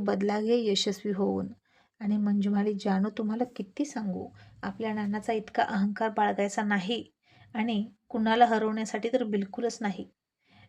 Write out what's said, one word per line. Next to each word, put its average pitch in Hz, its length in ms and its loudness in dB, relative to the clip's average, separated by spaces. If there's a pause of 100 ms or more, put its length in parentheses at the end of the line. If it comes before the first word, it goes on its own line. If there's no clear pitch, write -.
बदला 202 360 2
घे 226 220 4
यशस्वी 202 500 0
होऊन." 196 360 0 (520)
आणि 208 160 0
मंजू 208 340 2
म्हणाली, 208 240 2
"जानू, 196 340 0 (100)
तुम्हाला 220 260 0 (120)
किती 269 280 -4
सांगू, 196 440 -6 (340)
आपल्या 214 320 -6
नानाचा 208 380 -2
इतका 220 320 0
अहंकार 208 520 0
बाळगायचा 202 460 2
नाही 208 400 0 (520)
आणि 214 300 0 (240)
कुणाला 226 380 6
हरवण्यासाठी 220 680 0
तर 254 120 2
बिलकुलच 208 560 -4
नाही. 190 280 -6 (600)